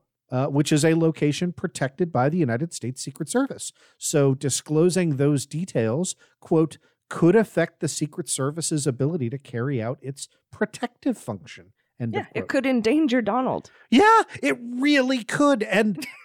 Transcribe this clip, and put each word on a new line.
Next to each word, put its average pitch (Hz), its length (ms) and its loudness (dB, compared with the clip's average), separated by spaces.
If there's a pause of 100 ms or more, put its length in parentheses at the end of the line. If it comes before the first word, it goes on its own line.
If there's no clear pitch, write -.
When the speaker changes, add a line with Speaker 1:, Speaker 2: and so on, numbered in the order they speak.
(320)
Speaker 1:
uh, 131 160 0
which 143 240 0
is 151 120 4
a 165 120 4
location 165 580 0
protected 170 580 -6
by 127 160 2
the 165 100 0
United 131 360 -2
States - 280 -10
Secret - 280 -10
Service. 254 420 -4 (260)
So 139 360 2
disclosing 156 840 0
those 139 280 2
details, 147 680 -4 (260)
quote, 160 360 0 (320)
"could 175 260 4
affect 175 440 0
the 165 80 -4
Secret 151 400 -6
Service's 147 600 -2
ability 127 420 -2
to 135 80 -8
carry 123 440 -4
out 120 200 -6
its 139 260 -12 (240)
protective - 680 -4
function." 98 540 -14 (280)
End 120 160 -4
of 415 60 -2
Speaker 2:
Yeah, - 120 -10
it - 80 -4
Speaker 1:
quote. - 80 -12
Speaker 2:
could 269 160 0
endanger 254 560 2
Donald. 208 480 -2 (220)
Speaker 1:
Yeah, 427 320 6 (180)
it 269 180 -2
really 254 640 2
could. 285 400 2
And, 214 420 0 (200)